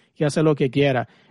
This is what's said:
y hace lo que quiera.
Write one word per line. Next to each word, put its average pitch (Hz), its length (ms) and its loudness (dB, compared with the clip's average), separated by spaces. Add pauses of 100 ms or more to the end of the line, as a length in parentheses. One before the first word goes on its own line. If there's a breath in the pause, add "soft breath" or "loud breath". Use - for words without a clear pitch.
(160 soft breath)
y 160 80 -2
hace 151 180 -2
lo 156 120 2
que 139 160 -2
quiera. 135 380 0 (220 soft breath)